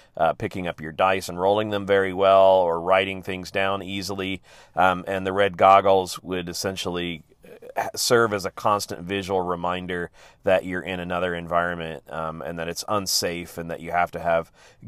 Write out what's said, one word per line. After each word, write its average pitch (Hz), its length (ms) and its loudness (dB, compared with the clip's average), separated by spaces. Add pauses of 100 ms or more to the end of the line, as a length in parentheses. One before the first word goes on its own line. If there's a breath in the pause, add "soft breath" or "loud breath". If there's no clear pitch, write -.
(180 soft breath)
uh, 82 160 2
picking 95 320 -6
up 80 160 -6
your 78 120 -10
dice 92 360 0
and 87 100 -8
rolling 104 300 2
them 101 160 -4
very 95 280 2
well 95 400 8
or 85 280 2
writing 95 400 0
things 92 300 -8
down 98 320 -2
easily. 95 580 -6 (340 soft breath)
Um, 90 320 2
and 95 200 -2
the 95 60 -2
red 98 240 2
goggles 95 680 6
would 90 260 -6
essentially, 87 760 -6 (520)
uh, - 200 -4
serve 117 380 2
as 95 120 -4
a 95 60 -6
constant 104 500 -2
visual 95 400 -2
reminder 90 680 -4 (360 soft breath)
that 92 180 2
you're 90 180 -4
in 90 200 -6
another 87 340 -2
environment, 85 720 -4
um, 80 320 -8
and 82 160 -10
that 82 120 -6
it's - 180 -10
unsafe 90 680 -4
and 82 120 -10
that 82 120 -10
you 82 100 -10
have 87 200 0
to 85 80 -10
have 82 320 0 (360 soft breath)